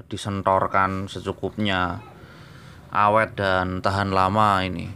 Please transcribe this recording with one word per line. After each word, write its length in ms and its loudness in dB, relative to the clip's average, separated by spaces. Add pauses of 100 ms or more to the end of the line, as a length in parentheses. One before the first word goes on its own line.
disentorkan 1040 0
secukupnya. 880 -4 (960)
Awet 400 2
dan 480 0
tahan 320 0
lama 480 4
ini. 320 -6